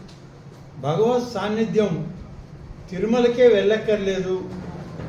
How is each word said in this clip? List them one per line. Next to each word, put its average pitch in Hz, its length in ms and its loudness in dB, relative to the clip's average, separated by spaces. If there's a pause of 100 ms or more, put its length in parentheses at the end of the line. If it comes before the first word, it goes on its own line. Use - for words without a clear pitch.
(800)
భగవత్ 226 520 0
సాన్నిధ్యం 208 800 0 (760)
తిరుమలకే 240 580 4
వెళ్ళక్కర్లేదు, 196 1000 2 (600)